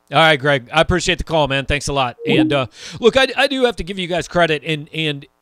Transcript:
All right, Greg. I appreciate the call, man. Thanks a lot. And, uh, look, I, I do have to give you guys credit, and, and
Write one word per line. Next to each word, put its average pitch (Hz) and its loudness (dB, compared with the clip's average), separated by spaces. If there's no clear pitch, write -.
All 139 0
right, 160 4
Greg. 135 -2
I 156 4
appreciate 170 0
the - -8
call, 156 0
man. 135 -4
Thanks 143 -4
a 147 -4
lot. 131 -2
And, - 2
uh, 135 0
look, 233 4
I, 269 4
I 262 4
do 262 0
have 240 0
to 180 -8
give 190 -10
you 180 -6
guys 165 -4
credit, 160 0
and, 151 -6
and 151 -6